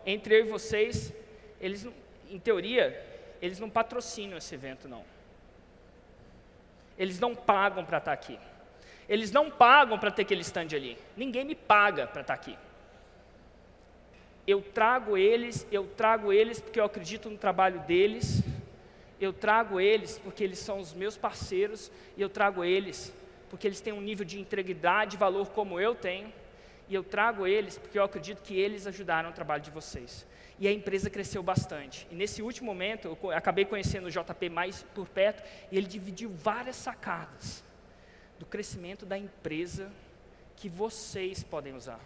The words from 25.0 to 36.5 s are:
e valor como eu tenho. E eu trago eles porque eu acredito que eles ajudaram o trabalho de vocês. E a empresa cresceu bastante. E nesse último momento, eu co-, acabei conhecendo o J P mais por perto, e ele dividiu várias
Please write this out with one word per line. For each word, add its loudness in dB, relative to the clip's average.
e -12
valor 2
como -2
eu 2
tenho. -6
E -4
eu 0
trago 2
eles 2
porque -4
eu 6
acredito -6
que -4
eles -2
ajudaram -2
o -16
trabalho -4
de -14
vocês. -14
E 2
a 4
empresa 0
cresceu -6
bastante. -2
E -14
nesse -4
último -8
momento, -6
eu -8
co-, -6
acabei 2
conhecendo -4
o -6
J -4
P -4
mais -4
por -8
perto, 2
e 2
ele 0
dividiu -10
várias -4